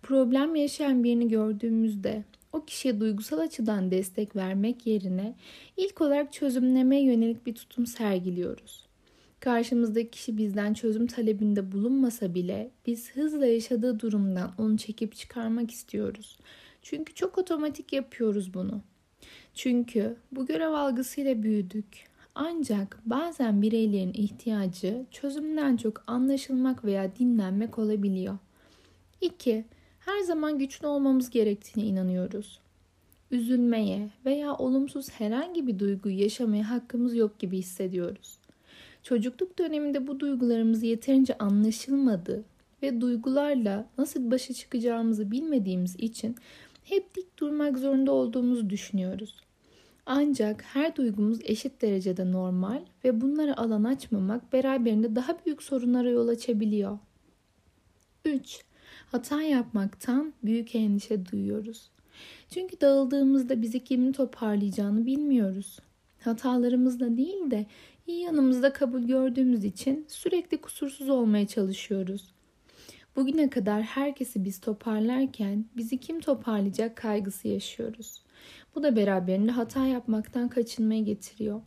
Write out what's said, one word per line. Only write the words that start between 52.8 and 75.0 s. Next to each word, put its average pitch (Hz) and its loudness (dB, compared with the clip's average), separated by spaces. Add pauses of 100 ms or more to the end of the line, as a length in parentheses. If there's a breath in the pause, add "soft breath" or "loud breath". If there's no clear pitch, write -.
ve 240 4
bunlara 285 0
alan 220 0
açmamak 226 -2
beraberinde 240 2
daha 262 -2
büyük 302 -4
sorunlara 247 0
yol 233 2
açabiliyor. 214 0 (1300)
Üç, 285 -4 (460 loud breath)
hata 285 -2
yapmaktan 254 0 (100)
büyük 226 -2
endişe 202 0
duyuyoruz. 208 -6 (600 loud breath)
Çünkü 370 -6
dağıldığımızda 269 4
bizi 233 -2
kimin 254 2
toparlayacağını 208 0
bilmiyoruz. 247 0 (420)
Hatalarımızla 247 2
değil 330 -2
de 208 0 (400 loud breath)
iyi 339 -4
yanımızda 269 4
kabul 254 0
gördüğümüz 254 2
için 269 -2
sürekli 339 -2
kusursuz 277 -8
olmaya 220 4
çalışıyoruz. 190 -4 (840 loud breath)
Bugüne 277 2
kadar 208 0
herkesi 262 -2
biz 190 -6
toparlarken 220 -2 (120)